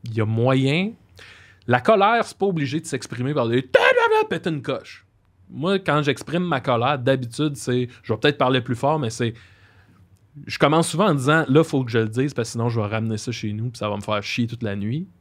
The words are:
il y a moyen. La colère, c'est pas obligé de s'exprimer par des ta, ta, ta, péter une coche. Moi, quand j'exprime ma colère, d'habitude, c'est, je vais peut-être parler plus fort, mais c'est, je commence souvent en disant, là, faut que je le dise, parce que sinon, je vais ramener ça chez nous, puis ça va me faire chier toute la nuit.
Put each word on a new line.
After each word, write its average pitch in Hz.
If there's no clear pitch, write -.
il 113
y 113
a 107
moyen. 131
La 120
colère, 214
c'est -
pas -
obligé 151
de 160
s'exprimer 127
par 127
des 120
ta, -
ta, 466
ta, 440
péter 170
une 151
coche. -
Moi, 180
quand 151
j'exprime 143
ma 160
colère, 127
d'habitude, 135
c'est, 123
je 151
vais 139
peut-être 147
parler 127
plus 120
fort, 147
mais 123
c'est, 117
je -
commence 151
souvent 190
en 160
disant, 147
là, 143
faut 143
que 113
je 117
le 113
dise, 131
parce 117
que -
sinon, 117
je 117
vais 104
ramener 110
ça 120
chez 110
nous, 110
puis 117
ça 107
va 107
me 104
faire 104
chier 117
toute 117
la 101
nuit. 120